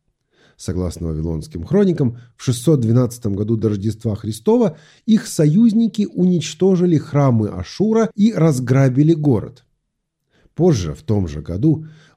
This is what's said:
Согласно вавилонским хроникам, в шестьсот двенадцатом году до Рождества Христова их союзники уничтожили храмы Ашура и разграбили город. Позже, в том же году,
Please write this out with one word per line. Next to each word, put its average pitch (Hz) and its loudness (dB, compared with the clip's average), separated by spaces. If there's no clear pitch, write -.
Согласно 87 -6
вавилонским 80 -6
хроникам, 156 0
в - -20
шестьсот 135 0
двенадцатом 113 0
году 107 -2
до 110 -2
Рождества 104 -4
Христова 208 -2
их 220 2
союзники 208 2
уничтожили 180 2
храмы 127 2
Ашура 208 -2
и 214 2
разграбили 139 2
город. 135 -2
Позже, 123 0
в - -14
том 104 -2
же 76 -10
году, 101 0